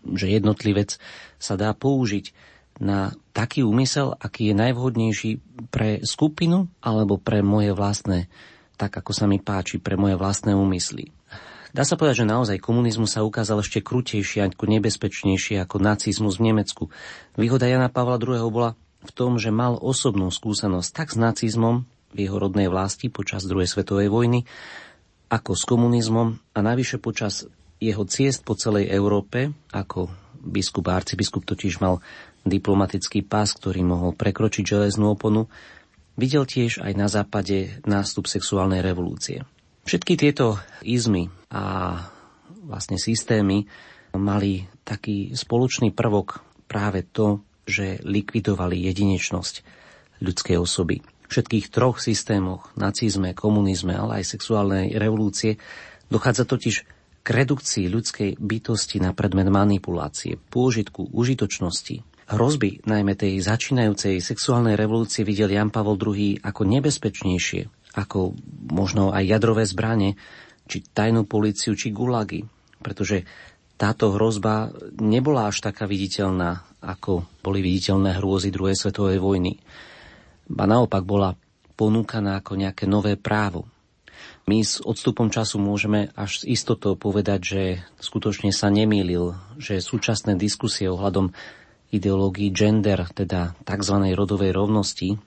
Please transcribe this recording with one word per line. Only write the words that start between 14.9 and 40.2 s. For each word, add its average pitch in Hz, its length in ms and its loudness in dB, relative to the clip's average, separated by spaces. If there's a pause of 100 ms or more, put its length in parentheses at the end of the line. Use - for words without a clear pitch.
ako 92 240 -2
nacizmus 104 560 0
v 113 160 4
Nemecku. - 300 -2 (500)
Výhoda 123 320 2
Jana 127 240 4
Pavla 123 240 0
druhého 120 320 0
bola 117 320 0 (240)
v - 80 -20
tom, 123 320 0
že 113 80 -2
mal 120 320 2
osobnú 101 480 0
skúsenosť 98 640 -2
tak 160 160 -6
s 113 80 -4
nacizmom 113 640 2 (320)
v - 40 -10 (120)
jeho 98 80 -2
rodnej 98 320 0
vlasti 95 400 -2
počas 101 320 -8
druhej 92 240 0
svetovej 101 400 0
vojny, 120 400 2 (880)
ako - 240 -2
s - 80 -4
komunizmom, 117 720 2 (160)
a - 80 -2
navyše 120 400 0
počas - 480 -6 (320)
jeho 107 240 0
ciest 135 400 0
po 110 80 0
celej 101 400 2
Európe, 104 560 2 (240)
ako 87 400 -4 (320)
biskup 90 480 -2
a 92 80 0
arcibiskup 95 400 -2
totiž - 400 -4
mal 92 160 4 (480)
diplomatický 98 800 0
pás, 104 240 0
ktorý 92 320 -4
mohol 90 320 2
prekročiť - 480 0
železnú 104 560 2
oponu, 110 320 2 (640)
videl 131 320 2
tiež 117 400 -2
aj 101 80 -2
na 101 160 2
západe 101 720 -2
nástup 101 480 -2
sexuálnej 95 480 0
revolúcie. 90 640 -4 (420)
Všetky 175 320 2
tieto 139 400 2 (240)